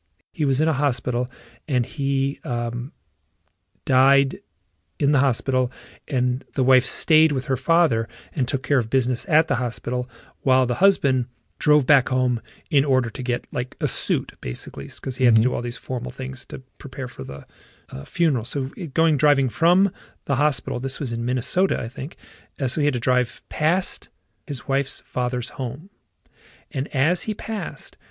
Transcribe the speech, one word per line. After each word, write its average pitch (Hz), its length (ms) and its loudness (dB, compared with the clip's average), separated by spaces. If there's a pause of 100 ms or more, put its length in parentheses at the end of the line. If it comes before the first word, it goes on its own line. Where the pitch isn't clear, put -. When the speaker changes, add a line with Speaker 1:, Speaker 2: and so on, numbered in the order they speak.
(320)
Speaker 1:
He 156 140 -2
was 135 160 2
in 160 60 2
a 160 60 2
hospital, 127 540 0 (400)
and 127 160 2
he, 139 600 -2
um, 120 480 -4 (920)
died 135 540 4 (600)
in 147 140 2
the 139 60 4
hospital, 127 520 0 (360)
and 127 360 0 (100)
the 135 100 0
wife 127 220 4
stayed 156 460 2
with 135 140 -4
her 131 120 0
father 151 500 2 (280)
and 127 120 0
took 135 160 -2
care 143 140 2
of 113 120 0
business 127 380 0
at 160 200 2
the 135 80 0
hospital 120 540 -4 (320)
while 131 240 4
the 120 100 -2
husband 139 500 2 (320)
drove 147 280 4
back 135 240 4
home 127 320 0 (280)
in 143 160 2
order 127 240 2
to 131 140 -8
get, 123 280 -2
like, 127 300 -6
a 151 60 0
suit, - 540 -2
basically, 139 480 -8 (120)
'cause 131 140 -6
he 127 100 2
had 120 100 6
to 110 60 6
Speaker 2:
Mm-hmm. 123 80 4
Speaker 1:
do 127 60 -2
all 123 60 -2
these 120 160 -6
formal 123 340 -6
things 131 340 -8
to 139 140 -10 (180)
prepare 131 300 -10
for 131 160 -10
the, 135 220 -10 (460)
uh, 135 140 -8
funeral. 143 400 0
So 135 320 -4
it, 165 160 -8
going, 160 240 2
driving 135 320 2
from 185 420 2 (340)
the 143 100 0
hospital, 135 440 -2
this 127 200 -6
was 127 120 -4
in 117 140 -4
Minnesota, 127 540 0
I 127 80 -4
think, 131 300 -8 (420)
uh, 135 80 -2
so 151 140 -2
he 143 40 2
had 143 80 0
to 123 60 -2
drive 127 500 0
past - 600 -2 (360)
his 135 220 -8
wife's 135 380 -2
father's 123 440 -4
home. 135 400 -8 (800)
And 131 180 -4
as 151 340 0
he 220 100 -4
passed, 175 640 -8 (140)